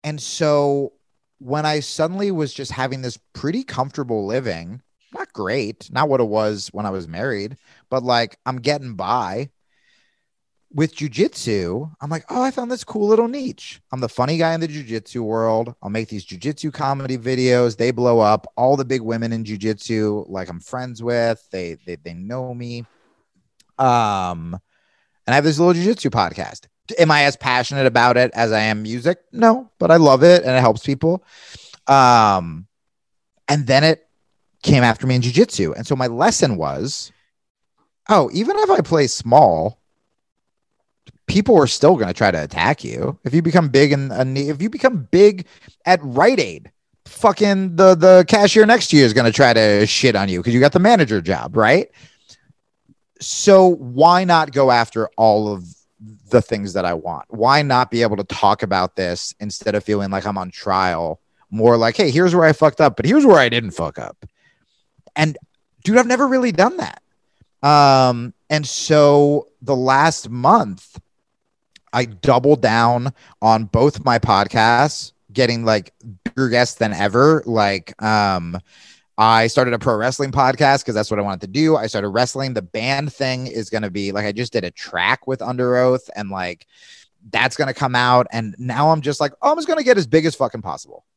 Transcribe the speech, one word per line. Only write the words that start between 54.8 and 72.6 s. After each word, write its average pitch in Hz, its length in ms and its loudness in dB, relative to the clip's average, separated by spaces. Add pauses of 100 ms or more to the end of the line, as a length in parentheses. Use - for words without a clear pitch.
all 107 340 2
of 92 140 -10 (640)
the 131 120 4
things 101 320 -8
that 92 120 -2
I 87 80 -2
want? 82 360 -10
Why 123 340 2
not 127 260 0
be 117 140 -2
able 107 140 -2
to 101 60 -8
talk - 380 0
about 92 340 -4
this 87 440 -6
instead 104 340 -8
of 104 100 -4
feeling 101 280 -4
like 98 140 -6
I'm 101 120 -6
on 92 140 -10
trial? 90 680 -4 (300)
More 113 280 4
like, 113 200 0
"Hey, 170 140 0
here's 170 240 2
where 170 100 4
I 156 80 6
fucked 151 280 2
up, 147 140 2
but - 100 -6
here's 277 200 4
where 196 140 8
I 123 100 2
didn't 113 220 -4
fuck 78 260 -8
up." - 280 -16 (920)
And 156 220 -2 (460)
dude, 214 140 2
I've 247 80 4
never 247 220 0
really 247 240 0
done 196 260 2
that. - 240 -10 (640)
Um, 131 640 4 (160)
and 151 180 -2
so 147 800 2 (160)
the 135 120 -2
last 131 540 0
month, 123 680 -2 (920)
I 123 140 -2
doubled 127 560 2